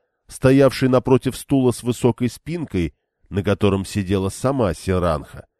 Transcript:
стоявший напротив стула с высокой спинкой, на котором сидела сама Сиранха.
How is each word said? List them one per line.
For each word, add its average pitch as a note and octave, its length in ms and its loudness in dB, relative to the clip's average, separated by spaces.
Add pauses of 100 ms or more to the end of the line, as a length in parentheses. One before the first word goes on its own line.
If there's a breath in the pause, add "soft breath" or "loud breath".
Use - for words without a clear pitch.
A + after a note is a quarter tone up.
(260)
стоявший C3+ 640 2
напротив B2+ 480 2
стула C3 360 0
с - 100 -10
высокой A#2+ 460 0
спинкой, A#2 680 -6 (360)
на F#2+ 120 -4
котором G2 420 0
сидела F#2+ 440 -2
сама B2 460 -2
Сиранха. F2 720 -4 (140)